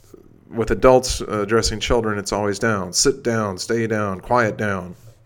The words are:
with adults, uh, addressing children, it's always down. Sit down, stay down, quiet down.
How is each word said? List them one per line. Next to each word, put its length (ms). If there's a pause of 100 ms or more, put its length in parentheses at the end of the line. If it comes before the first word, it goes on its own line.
(480)
with 220
adults, 500
uh, 220
addressing 380
children, 380
it's 140
always 260
down. 360
Sit 280
down, 360
stay 280
down, 340
quiet 360
down. 400 (280)